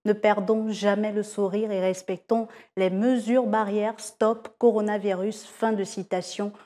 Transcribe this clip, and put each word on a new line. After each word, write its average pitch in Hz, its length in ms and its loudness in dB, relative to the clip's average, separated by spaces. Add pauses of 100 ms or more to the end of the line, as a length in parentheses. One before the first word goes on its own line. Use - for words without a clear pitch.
Ne 208 80 2
perdons 208 560 2
jamais 208 420 0
le 208 100 -2
sourire 208 480 -2
et 196 120 -2
respectons 185 680 -2 (300)
les 185 120 2
mesures 233 560 2
barrières. 214 540 0
Stop - 580 -2
coronavirus. » 208 880 0
Fin - 280 -2
de 196 100 -2
citation. 190 680 -6 (140)